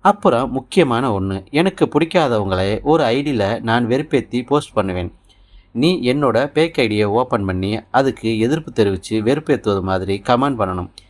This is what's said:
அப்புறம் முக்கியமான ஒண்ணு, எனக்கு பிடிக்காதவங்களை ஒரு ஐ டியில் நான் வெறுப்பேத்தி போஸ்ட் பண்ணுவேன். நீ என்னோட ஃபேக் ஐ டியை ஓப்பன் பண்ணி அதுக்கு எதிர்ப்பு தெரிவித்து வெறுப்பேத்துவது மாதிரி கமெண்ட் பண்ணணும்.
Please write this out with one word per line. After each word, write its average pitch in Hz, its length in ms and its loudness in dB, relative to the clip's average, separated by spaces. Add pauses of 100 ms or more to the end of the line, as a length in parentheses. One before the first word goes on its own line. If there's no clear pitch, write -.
அப்புறம் 143 500 2
முக்கியமான 127 680 0
ஒண்ணு, 95 300 -6
எனக்கு 175 360 0
பிடிக்காதவங்களை 110 960 0
ஒரு 151 220 2
ஐ 123 180 0
டியில் 117 400 -2
நான் 117 260 0
வெறுப்பேத்தி 127 580 -2
போஸ்ட் 143 280 -2
பண்ணுவேன். 90 400 -4 (580)
நீ 160 300 0
என்னோட 123 360 2 (160)
ஃபேக் 160 260 0
ஐ 120 80 2
டியை 104 180 0
ஓப்பன் 110 400 0
பண்ணி 95 360 -4 (100)
அதுக்கு 120 480 0
எதிர்ப்பு 147 320 -2
தெரிவித்து 101 520 0
வெறுப்பேத்துவது 120 580 0
மாதிரி 95 440 -2
கமெண்ட் 127 340 0
பண்ணணும். 92 300 -4 (200)